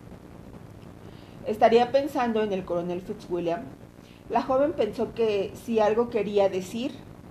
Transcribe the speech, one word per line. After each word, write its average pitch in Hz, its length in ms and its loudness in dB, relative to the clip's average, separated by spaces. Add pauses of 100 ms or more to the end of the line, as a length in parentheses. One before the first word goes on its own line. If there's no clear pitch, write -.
(1500)
¿Estaría 233 460 6
pensando 262 500 0
en 208 120 0
el 185 100 -2
coronel 175 380 -4
Fitzwilliam? 175 640 -4 (640)
La 233 140 0
joven 269 280 2
pensó 214 420 -2
que 214 420 0
si 226 260 -2
algo 214 280 4
quería 202 380 2
decir, 190 460 -4 (380)